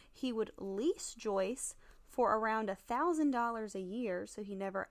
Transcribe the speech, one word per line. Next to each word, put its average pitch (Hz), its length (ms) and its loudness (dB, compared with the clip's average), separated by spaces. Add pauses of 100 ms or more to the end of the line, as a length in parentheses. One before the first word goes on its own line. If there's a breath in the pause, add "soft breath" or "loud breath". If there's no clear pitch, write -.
(120)
he 254 220 -2
would 220 240 -2
lease 202 560 -2
Joyce 202 640 -2 (340 soft breath)
for 226 280 4
around 220 320 2
a 190 60 -2
thousand 302 560 2
dollars 233 440 -2
a 190 60 -4
year, 196 440 -2
so - 160 -10
he 202 140 -6
never 190 360 -2